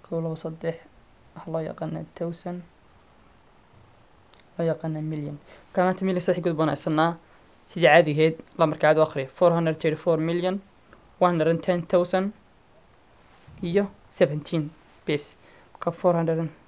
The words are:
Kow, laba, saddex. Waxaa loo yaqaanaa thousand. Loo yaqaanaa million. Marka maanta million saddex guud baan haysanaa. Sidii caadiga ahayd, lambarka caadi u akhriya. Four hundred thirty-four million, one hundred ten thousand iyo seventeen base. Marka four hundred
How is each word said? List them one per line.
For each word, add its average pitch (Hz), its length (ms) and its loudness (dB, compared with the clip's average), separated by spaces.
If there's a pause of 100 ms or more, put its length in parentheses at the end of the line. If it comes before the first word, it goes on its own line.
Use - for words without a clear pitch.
Kow, - 200 -10
laba, 160 160 -6
saddex. 165 400 -8 (540)
Waxaa - 220 -16
loo 160 100 -4
yaqaanaa 160 420 -8 (100)
thousand. 170 440 -8 (1900)
Loo 170 140 -4
yaqaanaa 156 380 -4
million. 151 320 -8 (240)
Marka - 200 -4
maanta 185 240 0
million 180 200 0
saddex 175 180 0
guud 165 160 -2
baan 156 120 2
haysanaa. 156 400 0 (580)
Sidii 165 200 4
caadiga 151 320 6
ahayd, 160 160 4 (180)
lambarka 156 280 0
caadi 151 180 4
u - 20 8
akhriya. 139 260 -2
Four 175 240 4
hundred 165 260 0
thirty-four 156 400 0
million, 170 360 -2 (600)
one 175 140 4
hundred 165 300 2
ten 180 220 0
thousand 180 440 0 (1400)
iyo 185 220 0 (220)
seventeen 151 580 0 (380)
base. 147 260 -4 (400)
Marka - 220 -6
four 175 240 0
hundred 165 340 -2 (200)